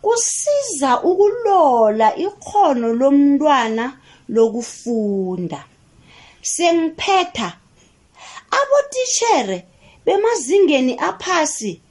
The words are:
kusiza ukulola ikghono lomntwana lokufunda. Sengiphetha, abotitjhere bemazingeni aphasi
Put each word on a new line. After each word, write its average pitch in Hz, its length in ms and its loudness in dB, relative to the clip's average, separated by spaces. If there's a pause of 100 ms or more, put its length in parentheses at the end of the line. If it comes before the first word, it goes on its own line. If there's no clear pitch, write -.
kusiza 466 1000 -2
ukulola 339 1120 2
ikghono 302 760 0
lomntwana 269 1040 2 (320)
lokufunda. 208 1300 -2 (800)
Sengiphetha, 330 1160 -2 (960)
abotitjhere 466 1120 0 (400)
bemazingeni 330 920 2
aphasi 311 920 -4